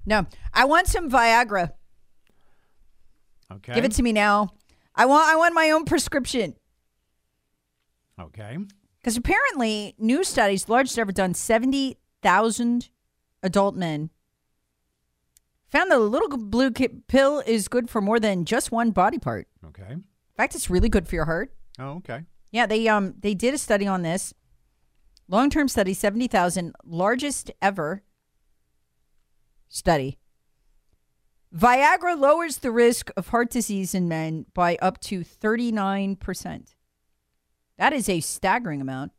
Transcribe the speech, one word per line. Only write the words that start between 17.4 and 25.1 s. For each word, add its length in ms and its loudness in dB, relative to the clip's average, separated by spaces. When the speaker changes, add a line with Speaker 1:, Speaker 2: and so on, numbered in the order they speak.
Speaker 1:
is 220 0
good 220 -2
for 100 -2
more 220 2
than 240 0
just 260 -2
one 200 0
body 280 2
part. 300 -8
Speaker 2:
Okay. 260 -18
Speaker 1:
In 140 -14
fact, 180 -2
it's 140 -6
really 180 4
good 220 2
for 60 -4
your 100 -2
heart. 280 -4
Speaker 2:
Oh, 180 -12
okay. 280 -12
Speaker 1:
Yeah, 140 2
they, 220 0
um, 320 2
they 140 -2
did 200 0
a 40 -4
study 280 0
on 180 -2
this. 300 -4